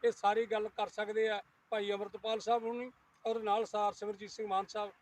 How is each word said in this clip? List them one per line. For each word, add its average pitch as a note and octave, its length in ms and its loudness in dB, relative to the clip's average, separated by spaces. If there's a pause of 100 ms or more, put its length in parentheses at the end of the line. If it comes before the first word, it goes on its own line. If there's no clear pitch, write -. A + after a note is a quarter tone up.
ਇਹ A#3 100 4
ਸਾਰੀ G#3+ 340 2
ਗੱਲ G#3+ 220 0
ਕਰ G#3+ 200 -2
ਸਕਦੇ G#3+ 400 0
ਆ G#3 120 0 (300)
ਭਾਈ G3+ 220 0
ਅਮਰਤਪਾਲ G#3 480 -2
ਸਾਹਿਬ A#3 240 2
ਹੁਣੀ, A#3+ 260 -4 (340)
ਔਰ A3+ 180 0
ਨਾਲ G#3+ 220 4
ਸਰਦਾਰ G#3 280 2
ਸਿਮਰਜੀਤ G3+ 380 -8
ਸਿੰਘ A3 180 -8
ਮਾਨ G3 180 2
ਸਾਹਿਬ G#3 240 -6 (120)